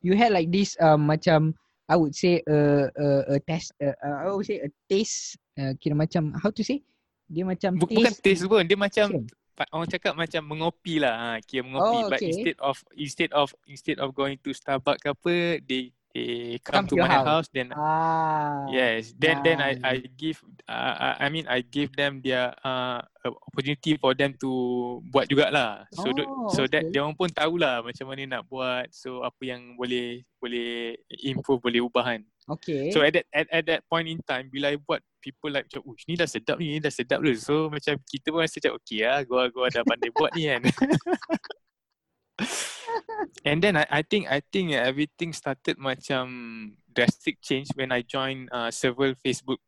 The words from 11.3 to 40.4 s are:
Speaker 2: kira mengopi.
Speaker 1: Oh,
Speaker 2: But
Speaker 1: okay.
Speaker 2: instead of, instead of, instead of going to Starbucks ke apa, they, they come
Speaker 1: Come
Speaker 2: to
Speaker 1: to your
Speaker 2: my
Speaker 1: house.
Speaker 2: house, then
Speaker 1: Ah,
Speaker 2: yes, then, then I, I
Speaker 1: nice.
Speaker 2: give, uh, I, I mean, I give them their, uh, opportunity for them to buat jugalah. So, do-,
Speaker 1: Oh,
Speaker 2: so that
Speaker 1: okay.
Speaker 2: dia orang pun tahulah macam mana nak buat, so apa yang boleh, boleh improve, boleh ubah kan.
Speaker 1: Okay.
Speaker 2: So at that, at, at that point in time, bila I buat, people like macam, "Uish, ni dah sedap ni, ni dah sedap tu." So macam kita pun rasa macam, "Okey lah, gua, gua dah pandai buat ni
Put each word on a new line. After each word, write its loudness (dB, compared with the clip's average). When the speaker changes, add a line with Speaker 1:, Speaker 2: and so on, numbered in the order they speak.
Speaker 2:
kira -4
mengopi. 2
Speaker 1:
Oh, 0
Speaker 2:
But 0
Speaker 1:
okay. -2
Speaker 2:
instead -2
of, -2
instead -4
of, 2
instead -6
of -4
going -2
to -6
Starbucks -2
ke -2
apa, -2
they, -4
they -6
come 2
Speaker 1:
Come -2
Speaker 2:
to -2
Speaker 1:
to 2
your 4
Speaker 2:
my 4
Speaker 1:
house. 4
Speaker 2:
house, 2
then -4
Speaker 1:
Ah, 0
Speaker 2:
yes, 0
then, 2
then 4
I, 0
I 0
Speaker 1:
nice. -10
Speaker 2:
give, -6
uh, -4
I, -2
I 2
mean, -4
I 0
give -4
them -2
their, 0
uh, -4
opportunity -2
for 4
them 0
to -4
buat 2
jugalah. 2
So, -2
do-, -2
Speaker 1:
Oh, -6
Speaker 2:
so 2
that 2
Speaker 1:
okay. -6
Speaker 2:
dia 0
orang -4
pun -2
tahulah 2
macam -10
mana -10
nak -4
buat, -6
so -10
apa -8
yang -10
boleh, -4
boleh -6
improve, 0
boleh 2
ubah 0
kan. -2
Speaker 1:
Okay. -4
Speaker 2:
So 4
at 4
that, 0
at, -2
at 0
that 0
point 0
in -8
time, -6
bila 0
I -2
buat, -4
people -12
like -2
macam, -12
"Uish, -18
ni -4
dah 2
sedap -4
ni, -2
ni -2
dah 0
sedap -2
tu." 4
So 0
macam -2
kita -8
pun 0
rasa -6
macam, 0
"Okey -6
lah, 2
gua, 2
gua 0
dah 0
pandai 0
buat 2
ni 0